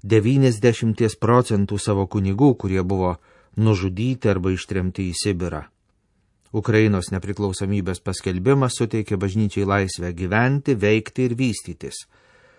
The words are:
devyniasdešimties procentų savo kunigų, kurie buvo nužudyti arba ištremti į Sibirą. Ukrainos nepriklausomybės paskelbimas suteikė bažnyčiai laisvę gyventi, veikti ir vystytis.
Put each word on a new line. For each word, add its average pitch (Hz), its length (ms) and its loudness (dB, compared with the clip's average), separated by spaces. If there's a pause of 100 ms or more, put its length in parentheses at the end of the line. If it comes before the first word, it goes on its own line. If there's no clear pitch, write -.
devyniasdešimties 113 1160 2
procentų 107 600 2
savo 98 280 0
kunigų, 104 480 2
kurie 95 280 -2
buvo 92 340 0 (400)
nužudyti 107 760 0
arba 95 240 0
ištremti 92 560 -4
į 87 80 -8
Sibirą. 85 460 -4 (880)
Ukrainos 107 600 2
nepriklausomybės 95 880 -2
paskelbimas 101 800 0
suteikė 107 420 -2
bažnyčiai 101 480 0
laisvę 92 480 -2
gyventi, 120 600 0
veikti 110 480 0
ir 120 100 -2
vystytis. - 720 -6 (520)